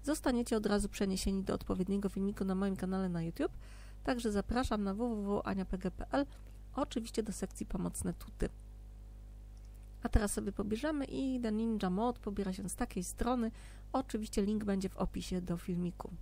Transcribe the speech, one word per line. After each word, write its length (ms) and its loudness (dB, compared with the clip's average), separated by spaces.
zostaniecie 540 2
od 100 2
razu 220 4
przeniesieni 540 2
do 120 0
odpowiedniego 540 0
filmiku 360 0
na 100 2
moim 220 2
kanale 320 0
na 140 0
YouTube. 300 -2
Także 280 2
zapraszam 520 2
na 100 2
w 40 -2
w 260 0
w 200 4
ania 200 0
p 140 -2
g 120 0
p 200 -6
l, 160 4
oczywiście 480 0
do 100 -2
sekcji 340 -4
Pomocne 480 0
Tuty. 340 -2
A 60 -4
teraz 240 6
sobie 200 0
pobierzemy 520 0
i 360 0
The 120 2
Ninja 380 2
Mod 280 2
pobiera 340 -2
się 160 -4
z 60 -4
takiej 300 -2
strony. 460 2
Oczywiście 500 0
link 220 2
będzie 240 2
w 80 -6
opisie 440 0
do 160 0
filmiku. 540 -2